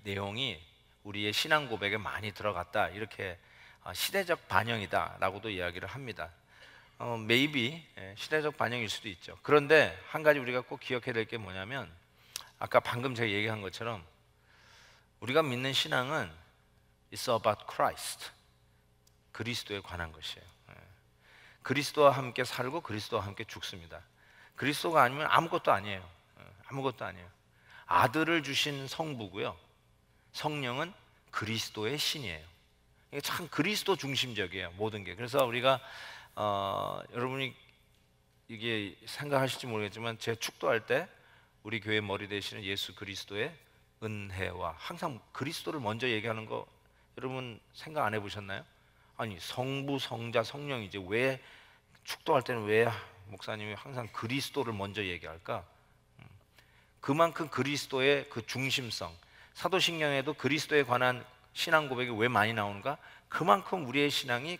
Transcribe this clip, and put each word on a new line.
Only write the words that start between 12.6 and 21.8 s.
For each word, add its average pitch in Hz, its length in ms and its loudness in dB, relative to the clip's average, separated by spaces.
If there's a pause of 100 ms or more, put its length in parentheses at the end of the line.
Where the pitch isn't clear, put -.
방금 123 340 -2
제가 113 160 0
얘기한 107 320 0
것처럼 98 420 -6 (1160)
우리가 131 220 4
믿는 131 300 0
신앙은 131 580 0 (800)
it's 117 240 0
about 110 360 2
Christ, - 600 -2 (1000)
그리스도에 107 480 -4
관한 85 320 -8
것이에요. - 320 -12 (260)
예. - 40 -20 (880)
그리스도와 143 480 6